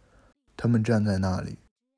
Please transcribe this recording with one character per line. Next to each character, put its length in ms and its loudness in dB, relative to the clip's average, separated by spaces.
他 100 -2
们 160 2
站 220 2
在 140 0
那 220 0
里， 180 -10